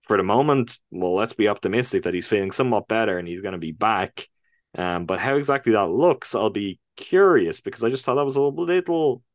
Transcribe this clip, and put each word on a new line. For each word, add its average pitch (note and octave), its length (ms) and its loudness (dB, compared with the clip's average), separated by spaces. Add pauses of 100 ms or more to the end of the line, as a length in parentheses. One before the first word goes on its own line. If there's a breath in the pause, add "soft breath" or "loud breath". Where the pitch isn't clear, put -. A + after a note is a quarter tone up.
For G#2+ 160 0
the F#2+ 60 4
moment, B2 540 2 (140)
well, F2+ 240 -2
let's G#2+ 180 -2
be G#2+ 140 0
optimistic G2+ 560 -2
that F2 100 -4
he's F2 140 -4
feeling G2 240 0
somewhat A#2+ 360 -2
better A2 300 0
and F2 100 -6
he's F2 140 -10
gonna F#2+ 160 -8
be D#2+ 140 -8
back. G2 560 -2 (500)
Um, F2 280 -4
but F2+ 140 -2
how B2+ 160 0
exactly C#3 360 2
that G2+ 180 4
looks, C#3 460 0
I'll G#2+ 140 2
be G2+ 300 -6 (180)
curious, D#3+ 640 2
because G2 220 -8
I A#2 60 2
just B2+ 160 -6
thought B2+ 100 0
that C#3+ 100 0
was C3+ 100 -2
a C#3 60 2
little E3 840 0 (120)